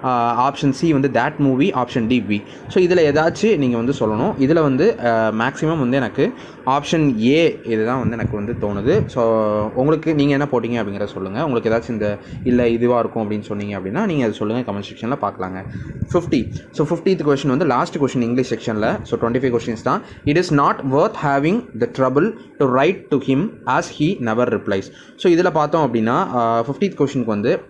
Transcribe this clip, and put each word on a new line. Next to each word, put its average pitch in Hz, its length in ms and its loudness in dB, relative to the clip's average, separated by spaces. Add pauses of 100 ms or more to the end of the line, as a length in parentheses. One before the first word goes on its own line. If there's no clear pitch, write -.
ஆ, 120 460 2
ஆப்ஷன் 139 200 0
சி 160 220 0
வந்து 139 160 2
that 127 300 0
movie, 135 480 2
ஆப்ஷன் 117 200 -2
டி 120 220 2
we. 104 140 -2 (260)
So, 185 160 4
இதுல 180 140 4
ஏதாச்சும் 165 580 2
நீங்க 127 200 2
வந்து 120 160 0
சொல்லணும். 117 460 0
இதுல 151 240 4
வந்து, 139 440 2
ஆ, 113 220 2
மேக்ஸிமம் 135 500 0
வந்து 127 180 0
எனக்கு 139 380 0 (320)
ஆப்ஷன் 143 540 2
ஏ 143 440 2
இதுதான் 113 440 -2
வந்து 117 80 -2
எனக்கு 113 200 -4
வந்து 104 160 -4
தோணுது. 107 540 0
So, 120 180 -2 (500)
உங்களுக்கு 156 400 0
நீங்க 143 180 2
என்ன 143 120 2
போட்டீங்க 120 400 -2
அப்படிங்கிறத 101 220 -4
சொல்லுங்க. 101 400 -6
உங்களுக்கு 117 240 0
ஏதாச்சும் 117 220 -2
இந்த, 104 260 -2 (260)
இல்ல 123 240 4
இதுவா 120 300 2
இருக்கும் 110 320 -2
அப்படின்னு 107 100 -2
சொன்னீங்க 101 380 -6
அப்படின்னா, 104 260 -4
நீங்க 156 200 0
அதை 110 80 0
சொல்லுங்க, 110 400 -4
கமெண்ட் 101 120 -6 (100)
செக்ஷன்ல 123 280 -6
பார்க்கலாங்க. 95 420 -6 (480)
ஃபிஃப்டி. 165 400 0 (180)
So, - 120 -8
ஃபிஃப்டீன்த் 160 540 0
கொஸ்டின் 139 120 -2
வந்து 139 160 0
லாஸ்ட் 147 340 0
கொஸ்டின் 135 220 0
இங்கிலீஷ் 123 340 0
செக்ஷன்ல. 110 480 -2
So, - 180 -4
ட்வென்டி 117 120 0
ஃபைவ் 127 240 0
கொஸ்டின்ஸ் 113 260 -4
தான். 151 200 0 (260)
"It 170 240 2
is 147 40 4
not 165 200 2 (160)
worth 185 300 2
having 147 580 0
the 117 60 2
trouble 135 500 0 (220)
to 143 80 2
write 139 420 2
to 143 100 2
him 143 320 0 (140)
as 147 380 -2
he - 20 2
never 123 420 0
replies." 101 360 -2 (340)
So, 180 160 2
இதுல 175 180 4
பார்த்தோம் 151 440 0
அப்படின்னா, 110 140 2
ஆ, 120 560 2
ஃபிஃப்டீன்த் 151 400 -2
கொஸ்டினுக்கு 135 200 -2
வந்து 110 460 0